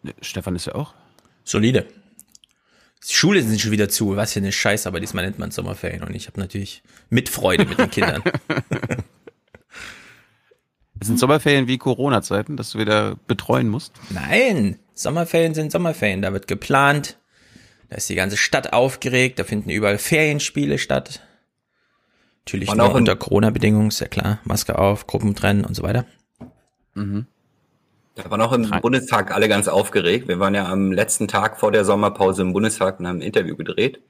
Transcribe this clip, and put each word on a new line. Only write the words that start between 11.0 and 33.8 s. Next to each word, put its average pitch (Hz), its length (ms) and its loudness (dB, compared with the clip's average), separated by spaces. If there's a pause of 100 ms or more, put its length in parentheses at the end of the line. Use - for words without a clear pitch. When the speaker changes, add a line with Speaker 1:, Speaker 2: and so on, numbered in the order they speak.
Speaker 1:
sind 120 120 2
Sommerferien 139 480 4
wie 131 100 0
Corona-Zeiten, 120 800 0
dass 123 160 -10
du 107 80 -6
wieder 104 380 0 (100)
betreuen 120 400 0
musst? 110 240 -4 (180)
Speaker 2:
Nein, 151 680 0 (140)
Sommerferien 165 600 0
sind 156 180 -4
Sommerferien. 107 500 0
Da 95 100 0
wird 95 160 -6
geplant, 139 720 2 (720)
da - 80 -12
ist - 100 -6
die 92 80 -6
ganze 95 220 -2
Stadt - 340 0
aufgeregt, 127 680 2
da - 60 -4
finden 104 260 -4
überall 101 280 0
Ferienspiele 147 840 0
statt. - 420 -4 (1200)
Natürlich - 240 -6
Speaker 3:
Waren 104 80 0
Speaker 2:
nur 117 100 6
Speaker 3:
auch - 40 4
in 131 80 4
Speaker 2:
unter 101 180 4
Corona-Bedingungen, 107 720 2
ist - 100 -4
ja - 80 -6
klar. - 380 -2
Maske - 340 -2
auf, 101 260 2
Gruppentrennen 101 600 0
und 92 100 -6
so - 80 -6
weiter. 120 220 0 (880)
Speaker 1:
Mhm. 101 340 -6 (880)
Speaker 3:
Da - 160 -10
waren 107 100 0
auch 117 120 4
im 120 100 2
Speaker 1:
Drei. 101 160 0
Speaker 3:
Bundestag 123 520 0
alle 104 180 2
ganz 101 180 2
aufgeregt. 98 600 2
Wir 90 100 -2
waren 98 160 2
ja 98 100 0
am 95 280 0
letzten 104 340 0
Tag 104 320 -2
vor 107 140 2
der 107 100 4
Sommerpause 101 580 2
im 92 120 0
Bundestag 95 480 0
und 87 60 -6
haben 90 100 -4
ein 78 40 -6
Interview 82 360 -2
gedreht. 107 520 -2